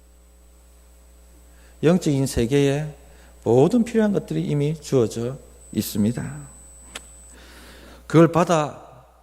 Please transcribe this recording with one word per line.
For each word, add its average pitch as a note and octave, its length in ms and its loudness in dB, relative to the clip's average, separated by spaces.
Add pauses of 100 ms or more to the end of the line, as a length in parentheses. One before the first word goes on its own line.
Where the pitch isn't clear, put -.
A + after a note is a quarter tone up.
(1800)
영적인 D3 440 2
세계에 C#3 680 0 (480)
모든 D#3+ 420 4
필요한 G#3+ 280 0
것들이 D#3+ 300 -4
이미 D3 360 -4
주어져 B2 600 -2 (340)
있습니다. B2 760 -4 (1600)
그걸 E3 260 6
받아 E3 760 -2 (160)